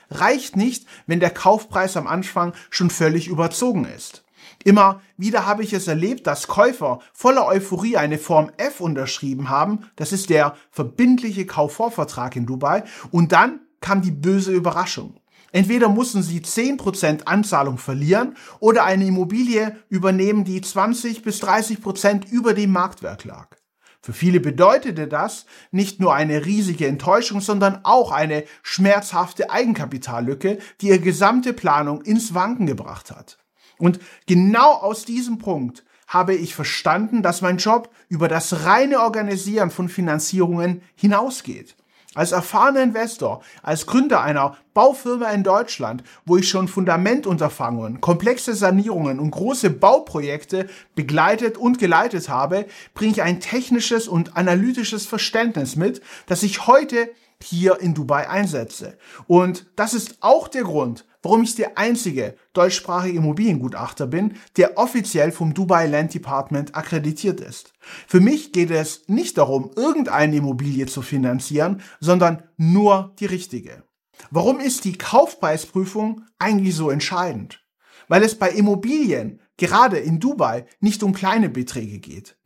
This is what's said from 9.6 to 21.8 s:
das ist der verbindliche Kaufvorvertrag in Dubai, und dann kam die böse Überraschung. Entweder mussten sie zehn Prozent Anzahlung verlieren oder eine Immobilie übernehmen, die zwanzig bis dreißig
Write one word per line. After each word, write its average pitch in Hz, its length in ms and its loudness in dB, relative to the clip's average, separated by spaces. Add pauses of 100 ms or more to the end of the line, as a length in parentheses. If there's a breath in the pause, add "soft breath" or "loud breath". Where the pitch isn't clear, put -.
das 151 180 -6
ist 190 160 -6
der 147 280 2 (160 loud breath)
verbindliche 214 760 0
Kaufvorvertrag 147 880 -4
in 120 80 -4
Dubai, 139 380 -2 (300 loud breath)
und 170 200 2
dann 233 280 4 (200)
kam 190 220 0
die 180 80 0
böse 185 420 0
Überraschung. 170 680 -4 (320 soft breath)
Entweder 214 360 4
mussten 208 340 0
sie 165 200 -4
zehn 262 340 -2
Prozent 170 520 -2
Anzahlung 151 500 0
verlieren 156 580 0 (220 loud breath)
oder 220 260 4
eine 190 220 2
Immobilie 214 720 0 (120 loud breath)
übernehmen, 190 560 2
die 185 160 -4
zwanzig 220 600 -4
bis 208 160 -4
dreißig 214 420 -2